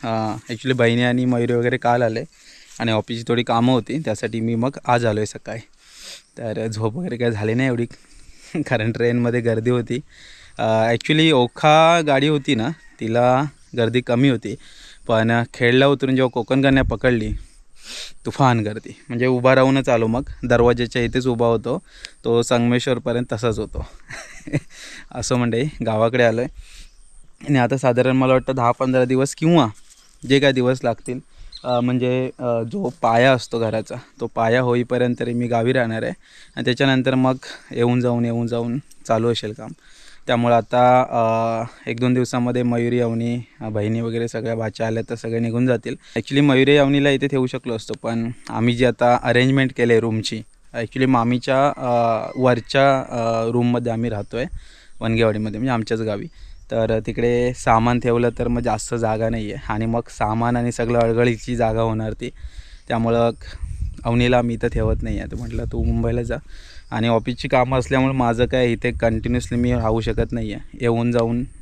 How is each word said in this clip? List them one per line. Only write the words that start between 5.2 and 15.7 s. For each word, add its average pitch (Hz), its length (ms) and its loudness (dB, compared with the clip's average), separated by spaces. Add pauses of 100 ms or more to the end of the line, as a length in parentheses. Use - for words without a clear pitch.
आहे 107 60 -2
सकाळी. - 340 -12 (800)
तर 110 300 -6
झोप 110 300 -4
वगैरे 180 200 -6
काय 117 140 0
झाली 107 220 -2
नाही 131 160 0
एवढी, 120 160 -2 (680)
<laughs> - 20 -6
कारण 117 360 -2
ट्रेनमध्ये 120 480 0
गर्दी 113 300 0
होती. 123 300 -2 (580)
अ, 113 360 2
actually 156 380 2
ओखा 156 680 4
गाडी 143 260 2
होती 147 280 0
ना, 113 140 -2 (300)
तिला 123 440 2 (340)
गर्दी 117 240 0
कमी 127 280 2
होती, 113 260 -2 (520)
पण 113 360 2 (100)
खेडला 127 340 4